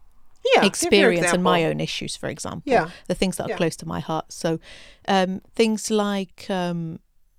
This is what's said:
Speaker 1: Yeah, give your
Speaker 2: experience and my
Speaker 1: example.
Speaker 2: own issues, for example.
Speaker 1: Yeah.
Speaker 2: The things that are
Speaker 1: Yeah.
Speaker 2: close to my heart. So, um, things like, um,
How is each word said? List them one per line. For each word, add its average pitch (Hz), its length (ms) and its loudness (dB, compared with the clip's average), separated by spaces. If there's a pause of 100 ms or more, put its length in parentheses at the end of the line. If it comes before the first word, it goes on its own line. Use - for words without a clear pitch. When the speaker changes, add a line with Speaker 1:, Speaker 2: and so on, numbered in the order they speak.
(460)
Speaker 1:
Yeah, 494 160 6
give - 20 6
your 208 60 6
Speaker 2:
experience 190 640 4
and 180 100 2
my 180 160 4
Speaker 1:
example. 160 120 0
Speaker 2:
own 151 100 -4
issues, - 340 -8
for - 140 -8
example. - 420 -8
Speaker 1:
Yeah. 175 180 4 (180)
Speaker 2:
The 185 80 -2
things 185 220 0
that - 100 -4
are - 20 -4
Speaker 1:
Yeah. - 80 -6
Speaker 2:
close 165 180 0
to - 100 -14
my 170 140 -6
heart. 160 320 -6
So, 165 280 -4 (480)
um, 190 340 0 (120)
things 220 380 0
like, 202 580 -2
um, 175 500 -4 (400)